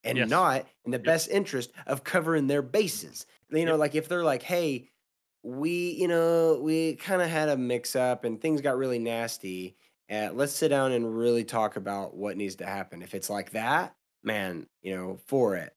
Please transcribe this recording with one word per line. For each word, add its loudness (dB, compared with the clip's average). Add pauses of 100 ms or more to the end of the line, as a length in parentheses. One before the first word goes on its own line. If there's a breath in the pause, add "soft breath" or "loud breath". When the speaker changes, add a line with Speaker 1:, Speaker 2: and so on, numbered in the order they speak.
Speaker 1:
and 0
Speaker 2:
Yes. -
Speaker 1:
not 4 (180)
in -4
the 0
Speaker 2:
Yep. 6
Speaker 1:
best 0
interest -2 (140 loud breath)
of -4
covering 2
their 2
bases. -2 (240 soft breath)
You 2
know, 4
Speaker 2:
Yep. -
Speaker 1:
like, 2
if -2
they're 0
like, 2
Hey, -2 (560)
we, -2
you 0
know, 4
we 0
kinda 0
had 0
a 2
mix -2
up 2
and -4
things 0
got 2
really 0
nasty, -4 (320 soft breath)
and -4
let's 2
sit 0
down 4
and 0
really 2
talk 0
about -6
what -4
needs -4
to -10
happen. -8
If -14
it's -6
like -6
that, 0 (260)
man, -4 (140)
you -4
know, -8
for 2
it. -8